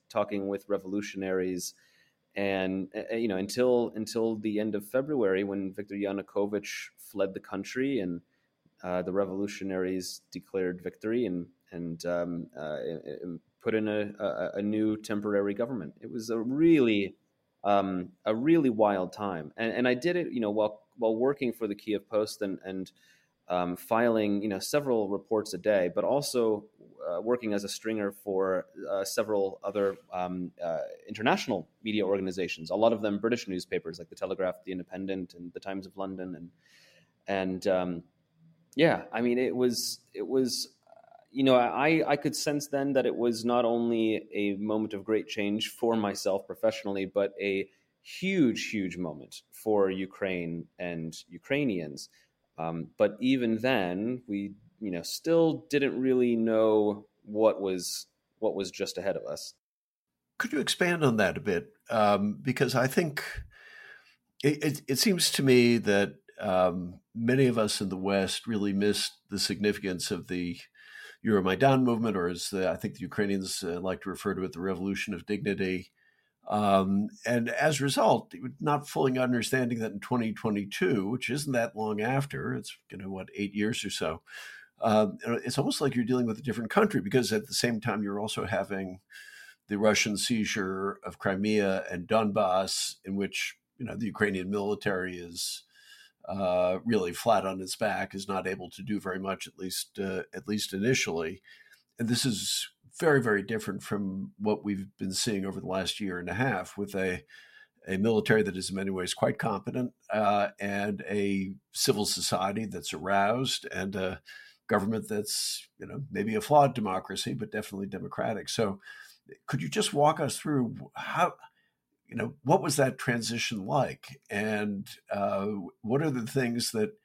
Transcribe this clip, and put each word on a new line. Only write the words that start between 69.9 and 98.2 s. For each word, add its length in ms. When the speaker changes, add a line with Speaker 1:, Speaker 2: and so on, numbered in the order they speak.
Speaker 2:
of 180
the 300
Euromaidan 580
movement, 340
or 120
as 220
the, 200
I 60
think 180
the 60
Ukrainians, 640
uh, 180
like 220
to 80
refer 240
to 100
it, 80
the 80
Revolution 540
of 120
Dignity. 680
Um, 600
and 240
as 280
a 60
result, 500
not 300
fully 300
understanding 640
that 120
in 80
twenty 320
twenty-two, 800
which 200
isn't 220
that 240
long 240
after, 540
it's, 220
you 60
know, 140
what, 260
eight 180
years 300
or 60
so, 320
um, 380
it's 140
almost 220
like 140
you're 120
dealing 200
with 120
a 40
different 280
country, 320
because 300
at 140
the 80
same 260
time, 220
you're 160
also 280
having 540
the 100
Russian 380
seizure 880
of 140
Crimea 720
and 180
Donbass, 960
in 100
which, 440
you 80
know, 100
the 120
Ukrainian 440
military 680
is, 460
uh, 560
really 280
flat 340
on 140
its 160
back, 380
is 120